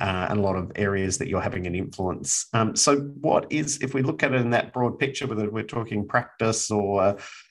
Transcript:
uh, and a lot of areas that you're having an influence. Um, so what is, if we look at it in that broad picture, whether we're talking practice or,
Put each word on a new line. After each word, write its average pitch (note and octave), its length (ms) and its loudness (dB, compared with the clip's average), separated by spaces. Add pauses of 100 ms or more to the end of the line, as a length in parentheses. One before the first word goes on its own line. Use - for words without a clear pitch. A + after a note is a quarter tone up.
uh, F#2 300 0
and G#2 80 2
a G#2 40 4
lot F#2+ 140 2
of F2+ 200 -4
areas G2 420 0
that - 100 -4
you're F#2 140 0
having F2+ 240 -2
an F2 80 -2
influence. - 800 -4
Um, A2+ 200 2
so C#3+ 260 4 (200)
what - 320 2
is, D3+ 300 -2
if C3+ 100 -4
we - 80 0
look D3+ 220 0
at C3+ 100 2
it B2+ 80 4
in A#2+ 120 0
that B2 200 0
broad A#2+ 260 0
picture, - 280 -2
whether G#2+ 240 -2
we're A2+ 120 -4
talking G#2+ 460 -4
practice - 640 0
or, G2+ 480 2 (320)